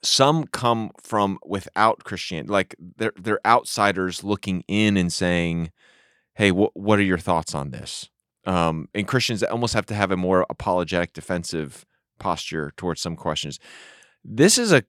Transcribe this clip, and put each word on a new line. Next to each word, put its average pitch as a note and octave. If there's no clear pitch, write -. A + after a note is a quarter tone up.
some D3
come A2+
from G2+
without G2
Christianity, F2
like, F#2+
they're, G#2
they're G#2
outsiders G2+
looking G2
in G#2
and F2
saying, E2+
"Hey, G#2
wh-, F#2
what G2+
are G2+
your F#2
thoughts E2
on C#2+
this?" -
Um, E2
and G2+
Christians A#2+
almost A#2
have A2
to A2+
have G2+
a F#2
more F2+
apologetic, F2
defensive E2
posture D#2+
towards F2
some E2+
questions. D#2
This C#3+
is A#3
a C3+